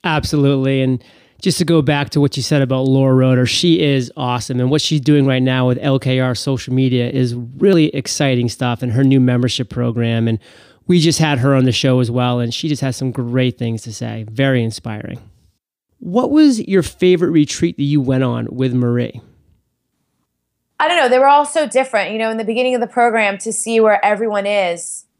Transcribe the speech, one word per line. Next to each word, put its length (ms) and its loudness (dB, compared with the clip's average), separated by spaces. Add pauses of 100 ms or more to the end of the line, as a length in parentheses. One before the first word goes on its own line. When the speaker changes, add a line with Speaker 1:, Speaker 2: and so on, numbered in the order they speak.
Speaker 1:
Absolutely. 720 0
And 240 -2 (380)
just 160 -2
to 60 -2
go 180 2
back 280 0
to 100 0
what 160 0
you 60 -4
said 200 0
about 220 0
Laura 300 4
Roeder, 300 4
she 380 2
is 340 0
awesome. 440 -4
And 100 0
what 100 0
she's 200 -2
doing 260 4
right 160 0
now 260 2
with 140 0
L 160 0
K 220 0
R 140 0
social 380 -6
media 380 0
is 240 -2
really 600 0
exciting 540 -2
stuff, 340 -4
and 100 -4
her 120 2
new 160 4
membership 480 0
program. 600 -2
And 100 -2 (480)
we 140 4
just 180 0
had 220 0
her 140 2
on 100 4
the 80 2
show 280 2
as 100 0
well, 300 0
and 140 -4
she 140 -6
just 120 -4
has 160 -4
some 140 -4
great 480 -2
things 240 -6
to 100 -14
say. 380 -10
Very 320 0
inspiring. 580 -8 (800)
What 320 -2
was 300 4
your 220 0
favorite 480 0
retreat 460 0
that 60 -4
you 180 2
went 220 0
on 280 -2
with 220 -2
Marie? 480 -2 (1600)
Speaker 2:
I 100 0
don't 100 0
know. 100 2
They 100 4
were 80 6
all 200 6
so 200 0
different, 460 0
you 60 -6
know, 120 -2
in 60 -4
the 80 -6
beginning 300 0
of 60 -2
the 60 -2
program 520 0
to 140 -8
see 280 0
where 240 4
everyone 420 -2
is 600 -4 (140)